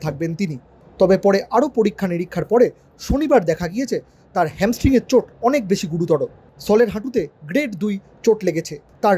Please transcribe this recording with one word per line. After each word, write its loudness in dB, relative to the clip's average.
থাকবেন -6
তিনি, -4
তবে 4
পরে 4
আরও 2
পরীক্ষা -2
নিরীক্ষার -6
পরে 4
শনিবার 2
দেখা -2
গিয়েছে -4
তার 2
হ্যামস্ট্রিংয়ের 2
চোট 4
অনেক 2
বেশি -2
গুরুতর। 0
সলের 2
হাঁটুতে -4
গ্রেড -2
দুই -2
চোট 4
লেগেছে। -2
তার 4